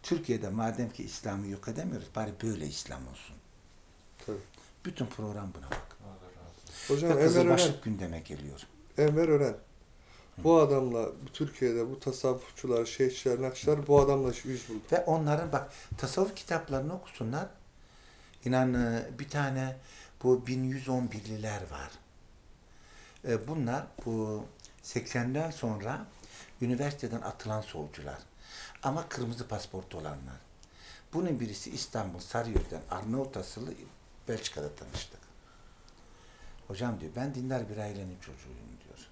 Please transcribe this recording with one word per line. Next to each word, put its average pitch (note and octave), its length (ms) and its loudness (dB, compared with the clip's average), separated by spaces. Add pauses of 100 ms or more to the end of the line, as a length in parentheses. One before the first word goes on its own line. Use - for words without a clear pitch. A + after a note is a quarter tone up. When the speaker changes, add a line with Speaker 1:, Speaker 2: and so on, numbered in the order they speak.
Speaker 1:
Türkiye'de A#2 460 0
madem A2+ 420 0
ki - 140 -10
İslam'ı G2+ 420 -4
yok G2 220 -6
edemiyoruz, C3 480 -4
bari G#2+ 160 -2 (100)
böyle G2 240 -2
İslam C2 420 -8
olsun. - 280 -14 (880)
Speaker 2:
Tabii. G#2+ 100 -4 (480)
Speaker 1:
Bütün D#3 220 -4
program G#2 500 -6
buna - 140 -12
bak. - 260 -8 (920)
Speaker 2:
Hocam, D3+ 220 4
Speaker 1:
Ve - 20 8
Speaker 2:
Enver C#3+ 100 8
Ören. D#3+ 60 10
Speaker 1:
Kızılbaşlık F3 560 8
gündeme F#2 360 -2
geliyor. C#2+ 400 -10 (380)
Speaker 2:
Enver D3+ 300 6
Ören. C#3+ 280 6 (840)
Bu D#3+ 200 8
Speaker 1:
Hı. D#3 40 10
Speaker 2:
adamla B2+ 460 4 (240)
Türkiye'de A#2+ 580 0
bu C3+ 100 -8
tasavvufçular, B2+ 880 0
şeyhçiler, B2+ 560 2
nakşiler C#3+ 440 2
bu C#3+ 140 12
adamla C3+ 300 6
iş-, - 140 -6
yüz B2 240 -4
buldu. A2 140 -6 (100)
Speaker 1:
Ve F3 120 6
onların D#3 480 2
bak C#3+ 200 -2 (260)
tasavvuf F#3+ 360 0
kitaplarını D3+ 600 -2
okusunlar. D3+ 520 -4 (1000)
İnan, B2+ 300 4
e, A#2 320 2 (120)
bir C#3+ 100 -6
tane C3 480 -2 (460)
bu B2 240 6
bin B2+ 180 0
yüz C3 240 -4
on B2 240 0
birliler G#2+ 480 -6 (100)
var. - 200 -10 (1400)
E, A#2 200 0
bunlar C#3 380 -2 (200)
bu A2 380 -2 (380)
seksenden B2+ 680 -2
sonra A2+ 560 -4 (540)
üniversiteden B2 600 -2
atılan G#2+ 400 -4
solcular. C#2+ 580 -10 (680)
Ama D3 240 -2
kırmızı A#2+ 400 -4
pasaportu F#2+ 500 -8
olanlar. C#2 420 -10 (720)
Bunun D#3+ 280 0
birisi G#2 300 -6
İstanbul, G2 480 -4
Sarıyer'den, G2+ 720 0
Arnavut A2 460 -2
asıllı, G2+ 340 -8 (580)
Belçika'da D2+ 460 -6
tanıştık. - 460 -12 (1500)
"Hocam," G#2 320 -4
diyor, D#2 160 -8
"ben C3 180 -4
dindar B2+ 360 -2
bir G#2 60 -6
ailenin G2 440 -6
çocuğuyum." - 640 -16
diyor. - 280 -20